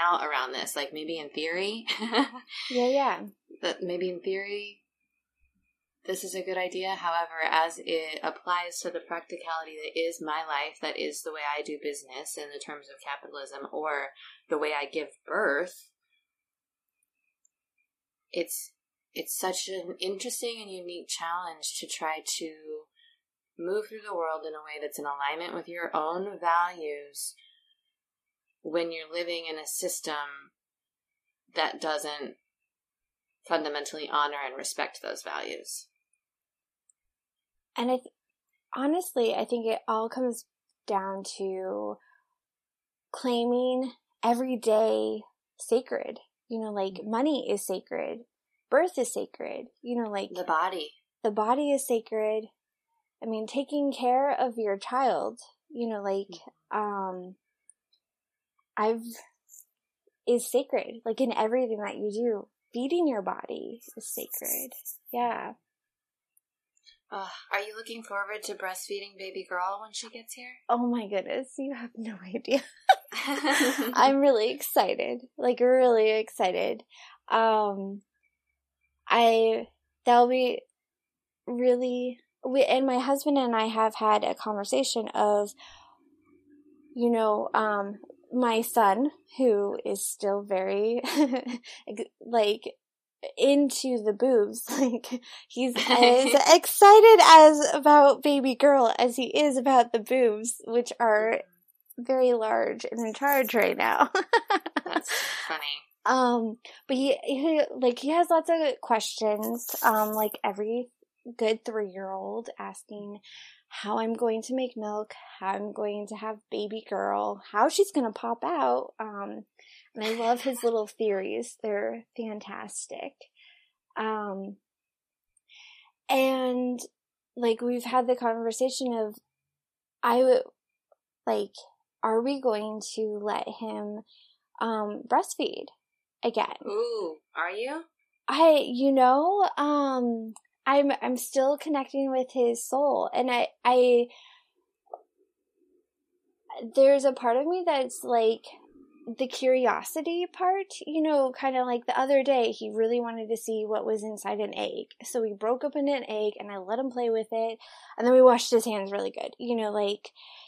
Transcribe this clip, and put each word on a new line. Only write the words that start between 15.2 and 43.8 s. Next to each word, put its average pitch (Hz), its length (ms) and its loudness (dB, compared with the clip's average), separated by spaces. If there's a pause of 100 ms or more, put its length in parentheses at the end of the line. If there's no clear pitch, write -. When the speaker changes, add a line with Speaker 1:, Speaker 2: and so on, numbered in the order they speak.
Speaker 1:
birth, 175 640 -4 (2500)
it's, - 400 -8 (420)
it's - 240 -10
such 185 300 -6
an 185 320 -10
interesting 226 640 -8
and 202 100 -16
unique 175 380 -14
challenge 165 680 -10
to 165 80 -14
try 156 320 -6 (180)
to 160 140 -10 (1080)
move 202 280 -4
through 220 200 -18
the 196 80 -8
world 160 320 -4
in 156 60 -12
a 151 100 -14
way 151 180 -14
that's 147 160 -10
in 147 80 -10
alignment 147 480 -6
with 170 140 -10
your 170 280 -8
own 180 440 -6
values 170 960 -4 (1300)
when 170 280 -6
you're 160 200 -14
living 170 380 -8
in 156 100 -10
a 151 80 -14
system - 480 -8 (1400)
that 156 260 -4
doesn't 147 540 -8 (1120)
fundamentally 151 640 -6
honor 147 260 0 (100)
and 131 100 -12
respect - 440 -8
those - 220 -10
values. - 640 -12 (1900)
Speaker 2:
And 247 140 -2
I 254 40 0
th-, - 120 -8 (680)
honestly, 269 600 0
I 233 100 -2
think 233 200 -4
it 220 220 0
all 226 220 -2
comes 247 360 -6 (420)
down 196 360 -4 (140)
to 185 600 -6 (1120)
claiming 247 800 -2 (320)